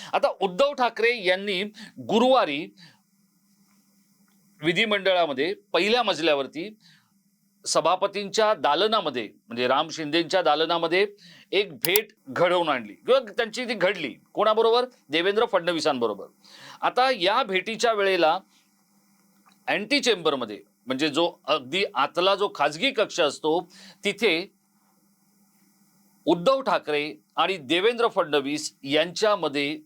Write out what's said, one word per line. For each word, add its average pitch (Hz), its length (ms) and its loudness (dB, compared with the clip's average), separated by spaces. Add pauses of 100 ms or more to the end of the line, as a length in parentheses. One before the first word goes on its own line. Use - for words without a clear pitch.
(120)
आता 202 160 2 (140)
उद्धव 277 300 0
ठाकरे 233 520 0
यांनी 185 380 0 (380)
गुरुवारी 190 760 2 (1900)
विधिमंडळामध्ये 180 920 0 (180)
पहिल्या 208 300 2
मजल्यावरती 160 760 -2 (880)
सभापतींच्या 196 880 0
दालनामध्ये, 151 760 0 (200)
म्हणजे 120 200 -2
राम 147 200 2
शिंदेंच्या 156 540 -2
दालनामध्ये 165 640 2 (460)
एक 185 200 -2
भेट 190 360 0 (200)
घडवून 170 400 0
आणली 117 240 -4
किंवा 226 280 2
त्यांची 226 440 -6
ती 233 100 -4
घडली. 175 400 -2 (200)
कोणाबरोबर? 226 500 2 (240)
देवेंद्र 190 380 2
फडणवीसांबरोबर. 147 800 0 (540)
आता 254 300 2
या 214 320 0
भेटीच्या 214 500 0
वेळेला 185 460 2 (1300)
अँटी 208 320 0
चेंबरमध्ये, 147 600 -2 (260)
म्हणजे 131 220 -2
जो 165 240 0 (120)
अगदी 147 400 -2 (100)
आतला 170 400 0
जो 196 200 -2
खाजगी 151 360 0
कक्ष 185 300 -2
असतो, 156 480 0 (360)
तिथे 196 480 -2 (1700)
उद्धव 180 340 2
ठाकरे 151 540 -2 (220)
आणि 175 200 0
देवेंद्र 185 520 0
फडणवीस 147 720 -2
यांच्यामध्ये 156 1040 -2